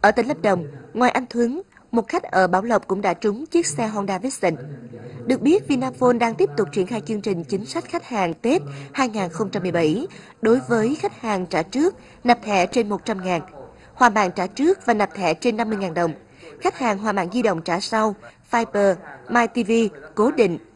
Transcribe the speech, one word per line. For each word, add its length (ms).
Ở 100
tỉnh 180
Lâm 140
Đồng, 240
ngoài 160
anh 160
Thuấn, 360
một 180
khách 140
ở 240
Bảo 160
Lộc 260
cũng 120
đã 140
trúng 320
chiếc 200
xe 200
Honda 320
Vision. 360
Được 160
biết, 260
Vinaphone 500
đang 160
tiếp 220
tục 160
triển 140
khai 140
chương 200
trình 240
chính 220
sách 180
khách 200
hàng 300
Tết 280
hai 160
nghìn 220
không 200
trăm 120
mười 100
bảy 340
đối 260
với 320
khách 200
hàng 260
trả 160
trước, 320
nạp 180
thẻ 240
trên 220
một 160
trăm 200
ngàn, 180
hòa 140
mạng 280
trả 100
trước 400
và 80
nạp 200
thẻ 200
trên 220
năm 120
mươi 100
ngàn 160
đồng. 180
Khách 180
hàng 200
hòa 140
mạng 200
di 100
động 200
trả 180
sau, 340
fiber, 440
My 180
T 220
V 40
cố 160
định. 280